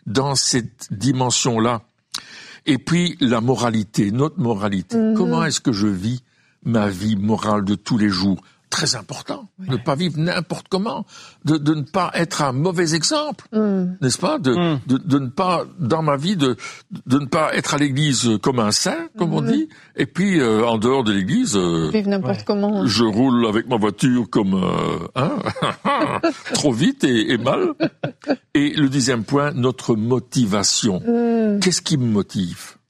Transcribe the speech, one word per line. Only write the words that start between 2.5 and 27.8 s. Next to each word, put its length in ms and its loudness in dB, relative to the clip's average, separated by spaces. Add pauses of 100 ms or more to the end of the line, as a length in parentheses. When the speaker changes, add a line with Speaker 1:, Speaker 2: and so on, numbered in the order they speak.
Speaker 1:
Et 120 2
puis, 420 0
la 220 2
moralité, 680 0
notre 280 0
moralité. 560 -2
Speaker 2:
Mhm. 180 2
Speaker 1:
Comment 300 2
est-ce 160 -2
que 120 0
je 160 0
vis 340 -2 (420)
ma 240 0
vie 280 -2
morale 480 0
de 100 0
tous 240 -2
les 120 2
jours ? 280 0 (300)
Très 260 -2
important. 540 -12 (100)
Speaker 2:
Ouais. 100 -12
Speaker 1:
Ne 100 0
pas 180 -2
vivre 200 -2
n'importe 520 -4
comment. 360 -4 (400)
De, 120 2
de 180 2
ne 80 -2
pas 320 -2
être 260 -2
un 120 2
mauvais 420 0
exemple. 560 -2
Speaker 2:
Mm. 500 0
Speaker 1:
N'est-ce 180 0
pas ? 200 -2
De, 160 0
Speaker 3:
Mm. 320 0
Speaker 1:
de, 120 2
de 200 0
ne 100 -2
pas, 360 0 (160)
dans 220 0
ma 140 2
vie, 200 -2
de, 200 2 (500)
de 120 2
ne 80 -2
pas 300 0
être 180 -2
à 40 0
l'église 520 2 (120)
comme 180 0
un 100 2
saint, 380 -2 (100)
comme 160 0
on 80 0
Speaker 2:
Mhm. 80 0
Speaker 1:
dit. 180 0 (280)
Et 100 0
puis, 320 0
euh, 300 4
en 100 2
dehors 240 2
de 100 2
l'église, 440 0
euh, 360 2
Speaker 2:
Vivre 180 0
n'importe 280 -2
Speaker 3:
Ouais. 80 -14
Speaker 2:
comment. 400 0
Speaker 1:
je 180 2
roule 440 2
avec 180 0
ma 100 0
voiture 540 0
comme, 240 2
euh, 600 -2
hein, 160 0 (500)
<laughs> 380 -2 (340)
trop 180 2
vite 320 0
et, 280 2
et 60 2
mal. 360 0 (800)